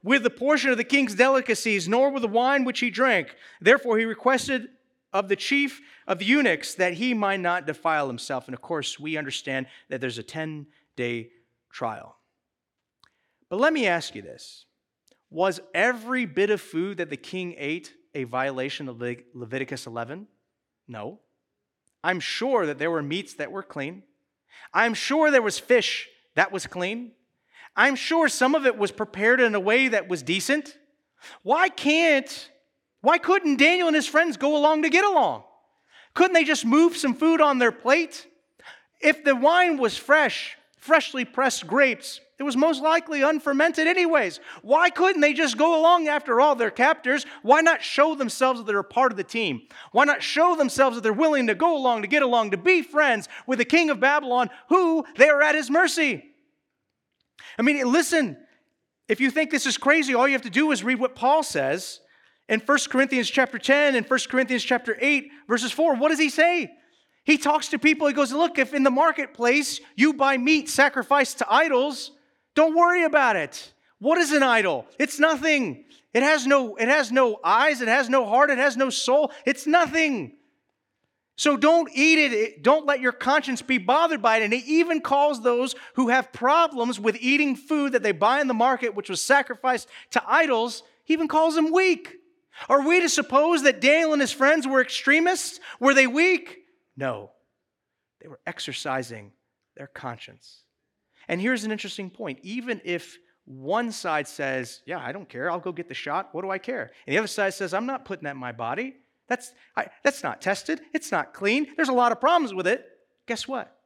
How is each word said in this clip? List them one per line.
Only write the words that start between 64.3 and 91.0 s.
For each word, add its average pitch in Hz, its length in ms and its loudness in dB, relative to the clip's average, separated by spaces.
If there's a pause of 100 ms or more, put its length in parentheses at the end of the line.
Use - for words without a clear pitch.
chapter 240 380 -2
eight, 277 320 0 (160)
verses 226 240 -2
four. 311 240 2
What 285 140 2
does 294 100 0
he 302 100 2
say? 330 400 0 (540)
He - 120 4
talks 302 320 0
to 285 120 -4
people. 302 260 2
He 285 60 2
goes, 254 200 0
"Look, 330 280 0
if 269 140 -2
in 277 100 2
the 269 80 4
marketplace 277 880 0 (160)
you 294 160 4
buy 277 260 2
meat 302 300 2
sacrificed 277 720 2
to 214 140 -2
idols, 277 600 0 (420)
don't 311 220 4
worry 349 280 4
about 277 320 2
it. - 360 -8 (280)
What 302 180 2
is 302 140 0
an 294 100 4
idol? 202 440 2 (120)
It's - 220 -2
nothing. 285 640 0 (280)
It 240 120 2
has 294 200 2
no, 262 300 2
it 226 140 -2
has 269 240 2
no 247 320 2
eyes. 247 360 2
It 240 60 -2
has 240 220 2
no 254 180 2
heart. 262 240 4
It 247 80 0
has 269 180 0
no 262 140 0
soul. 277 400 0 (160)
It's 269 180 -2
nothing. 294 680 0 (1040)
So 294 200 0
don't 311 380 4
eat 311 240 4
it. 285 140 2
It, 214 320 -4
don't 294 200 4
let 285 140 0
your 254 140 -2
conscience 269 500 -2
be 262 160 -2
bothered 285 420 2
by 226 180 2
it." 220 40 0
And 214 100 -2
he 254 280 0
even 330 200 0
calls 285 400 0
those 240 360 -2 (180)
who 254 140 0
have 254 240 0
problems 262 640 0
with 214 220 -2
eating 277 340 0
food 285 380 -4
that 247 100 0
they 214 80 0
buy 208 300 2
in 277 80 -2
the 254 60 -2
market, 240 420 0
which 202 120 -10
was 180 120 -6
sacrificed 262 680 0 (240)
to 240 160 0
idols, 240 560 0 (220)